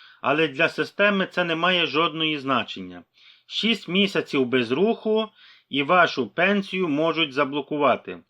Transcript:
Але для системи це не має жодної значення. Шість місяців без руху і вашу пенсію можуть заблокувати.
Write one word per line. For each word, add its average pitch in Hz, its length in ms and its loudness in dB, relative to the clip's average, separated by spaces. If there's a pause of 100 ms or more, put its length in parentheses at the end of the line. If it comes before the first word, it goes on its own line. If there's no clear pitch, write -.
(220)
Але 151 260 2
для 147 220 0
системи 196 560 0
це - 180 -2
не 170 120 -2
має 175 300 2
жодної 156 540 0
значення. 101 640 -4 (440)
Шість - 400 -2
місяців 165 580 0
без 120 260 0
руху 220 580 0 (400)
і 139 140 -2
вашу 165 440 2
пенсію 185 640 0
можуть 151 440 0
заблокувати. 139 840 0 (100)